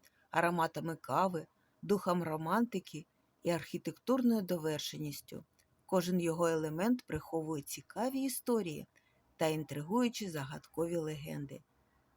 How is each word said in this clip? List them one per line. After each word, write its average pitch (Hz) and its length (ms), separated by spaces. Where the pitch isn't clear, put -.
ароматами 165 680
кави, 165 500
духом 180 400
романтики 165 840
і 175 80
архітектурною 220 920
довершеністю. 151 1000
Кожен 180 340
його 165 260
елемент 165 600
приховує 156 560
цікаві 262 600
історії 220 640
та 165 100
інтригуючі 160 840
загадкові 156 680
легенди. 151 640